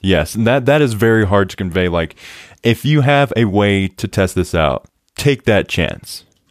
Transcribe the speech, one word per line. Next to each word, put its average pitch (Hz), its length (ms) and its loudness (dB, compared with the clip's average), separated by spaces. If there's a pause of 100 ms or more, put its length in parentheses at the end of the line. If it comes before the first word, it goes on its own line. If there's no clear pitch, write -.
Yes, 92 360 0
and 113 100 0
that, 127 200 0
that 147 160 4
is 123 100 0
very 110 340 2
hard 98 240 0
to - 60 -16
convey. 90 320 -2
Like, 82 260 -4 (480)
if 120 220 0
you 147 160 2
have 139 360 2
a 113 100 2
way 98 420 0
to - 180 -8
test 95 300 -2
this 90 180 -2
out, 76 320 -2 (300)
take 143 280 0
that 104 220 2
chance, - 580 -6 (260)